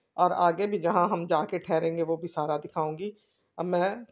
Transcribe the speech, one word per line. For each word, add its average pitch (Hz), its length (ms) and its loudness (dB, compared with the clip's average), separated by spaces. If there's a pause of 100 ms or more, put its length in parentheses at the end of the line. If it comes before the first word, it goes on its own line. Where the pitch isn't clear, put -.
(160)
और 180 180 4
आगे 175 320 2
भी 202 120 -2
जहाँ 170 300 2
हम 170 180 -2
जाके 175 340 0
ठहरेंगे 165 420 0
वो 165 140 0
भी 170 120 -8
सारा 151 300 -2
दिखाऊँगी। 156 540 -6 (460)
अब 175 80 -4
मैं 190 460 0